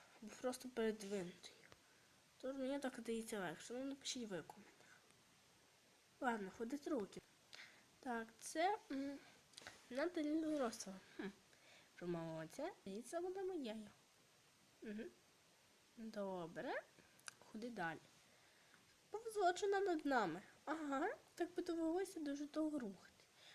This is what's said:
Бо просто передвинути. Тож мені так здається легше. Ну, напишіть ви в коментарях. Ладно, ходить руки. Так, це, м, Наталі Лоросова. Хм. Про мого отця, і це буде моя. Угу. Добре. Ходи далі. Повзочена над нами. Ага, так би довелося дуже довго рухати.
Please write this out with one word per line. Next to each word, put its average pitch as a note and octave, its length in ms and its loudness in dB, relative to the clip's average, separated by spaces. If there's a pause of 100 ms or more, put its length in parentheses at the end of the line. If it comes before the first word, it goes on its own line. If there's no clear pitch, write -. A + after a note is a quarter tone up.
(220)
Бо G#3+ 200 -10
просто B3+ 280 -2
передвинути. G#3 800 0 (920)
Тож C4+ 140 -2
мені C4+ 220 2
так C4 180 0
здається A3+ 420 -2
легше. F3+ 340 -2
Ну, B3+ 100 -2
напишіть C4+ 460 -4
ви F3 120 -2
в - 60 -10
коментарях. - 540 -18 (1160)
Ладно, A3 380 2
ходить A#3+ 300 -2
руки. B3 340 0 (800)
Так, A#3 280 -2 (120)
це, F#4 380 4 (140)
м, C#4 280 -2 (680)
Наталі D#4 560 2
Лоросова. B3 540 0 (160)
Хм. A3+ 120 -2 (680)
Про F3 120 -4
мого E3 360 0
отця, C#4 280 -4 (140)
і G3+ 160 -4
це E4+ 200 -2
буде F#4 220 0
моя. C#4+ 340 0 (1040)
Угу. A3 220 -4 (960)
Добре. G3+ 840 -2 (560)
Ходи A3+ 300 -6
далі. E3+ 300 0 (1120)
Повзочена G4+ 720 4
над F4+ 260 4
нами. G#3 360 4 (240)
Ага, D4+ 440 2 (260)
так F4 200 -2
би F4 80 -2
довелося E4+ 560 2
дуже C#4+ 280 -2
довго D4+ 320 2
рухати. - 440 -8 (320)